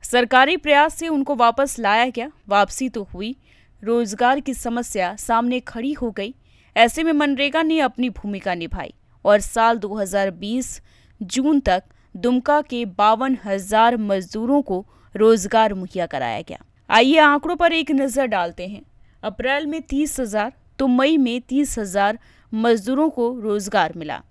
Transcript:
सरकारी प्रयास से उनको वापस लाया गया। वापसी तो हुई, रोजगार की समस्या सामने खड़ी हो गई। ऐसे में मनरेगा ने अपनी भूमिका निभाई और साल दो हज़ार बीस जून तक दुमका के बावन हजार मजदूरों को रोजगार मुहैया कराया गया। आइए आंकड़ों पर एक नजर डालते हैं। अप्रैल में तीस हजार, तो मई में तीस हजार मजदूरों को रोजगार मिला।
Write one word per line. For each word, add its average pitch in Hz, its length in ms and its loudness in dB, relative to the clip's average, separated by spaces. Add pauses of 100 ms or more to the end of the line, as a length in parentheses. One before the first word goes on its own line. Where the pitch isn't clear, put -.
सरकारी 254 540 2
प्रयास 294 380 2
से 330 140 -6
उनको 285 280 -2
वापस 233 420 0
लाया 226 320 0
गया। 240 220 -8 (160)
वापसी 202 400 0
तो 220 140 -8
हुई, 202 340 -10 (460)
रोजगार 233 580 0
की 269 140 -6
समस्या 233 640 -4
सामने 240 440 -2
खड़ी 247 320 -8
हो 247 180 -6
गई। 202 240 -10 (420)
ऐसे 233 260 4
में 320 100 2
मनरेगा 285 500 0
ने 320 180 0
अपनी 254 300 -2
भूमिका 196 440 -6
निभाई 170 400 -8 (300)
और 208 160 6
साल 226 380 0
दो 202 160 -8
हज़ार 196 360 -2
बीस 202 520 -8 (400)
जून 269 380 0
तक 190 220 2 (340)
दुमका 247 460 2
के 240 220 -6
बावन 220 600 0
हजार 214 520 2
मजदूरों 214 680 -2
को 190 240 -6 (300)
रोजगार 220 580 4
मुहैया 180 320 -6
कराया 131 360 -6
गया। - 220 -16 (260)
आइए 262 280 6
आंकड़ों 302 380 4
पर 339 160 2
एक 320 180 -2
नजर 269 360 0
डालते 180 420 -4
हैं। 202 140 -14 (400)
अप्रैल 262 440 -4
में 320 160 -6
तीस 285 380 -4
हजार, 214 320 -4 (260)
तो 214 80 0
मई 262 300 4
में 247 240 0
तीस 262 380 -2
हजार 202 400 -2 (360)
मजदूरों 233 560 2
को 247 300 -4
रोजगार 202 560 -2
मिला। 151 340 -10